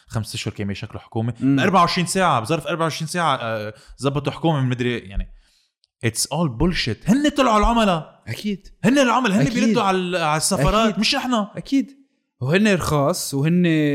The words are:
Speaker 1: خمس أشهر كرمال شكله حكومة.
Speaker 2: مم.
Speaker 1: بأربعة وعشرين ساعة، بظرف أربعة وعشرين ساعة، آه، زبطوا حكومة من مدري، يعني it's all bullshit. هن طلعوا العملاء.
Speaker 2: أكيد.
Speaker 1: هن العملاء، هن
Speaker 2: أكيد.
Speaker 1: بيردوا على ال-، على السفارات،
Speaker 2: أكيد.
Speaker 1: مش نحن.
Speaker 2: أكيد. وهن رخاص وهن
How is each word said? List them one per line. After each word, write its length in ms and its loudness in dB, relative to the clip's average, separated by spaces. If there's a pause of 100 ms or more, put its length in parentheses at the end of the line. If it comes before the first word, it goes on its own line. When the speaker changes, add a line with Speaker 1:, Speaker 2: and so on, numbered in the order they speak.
Speaker 1:
خمس 280 -6
أشهر 200 -8
كرمال 220 -6
شكله 240 -14
حكومة. 400 -6
Speaker 2:
مم. 160 2
Speaker 1:
بأربعة 240 2
وعشرين 260 0
ساعة، 340 0
بظرف 260 -4
أربعة 180 -4
وعشرين 240 -4
ساعة، 280 -2
آه، 380 -6 (240)
زبطوا 340 -2
حكومة 280 0
من 80 0
مدري، 300 -2
يعني 300 -6 (760)
it's 160 -2
all 260 -2 (140)
bullshit. 480 0
هن 180 4
طلعوا 300 2
العملاء. 680 0
Speaker 2:
أكيد. 420 -8 (160)
Speaker 1:
هن 140 4
العملاء، 380 2
هن 100 4
Speaker 2:
أكيد. 180 0
Speaker 1:
بيردوا 180 2
على 160 0
ال-، 180 -2
على 200 0
السفارات، 520 2
Speaker 2:
أكيد. 120 -2
Speaker 1:
مش 140 0
نحن. 200 -2
Speaker 2:
أكيد. 600 -2 (440)
وهن 280 2
رخاص 680 0
وهن 280 2 (320)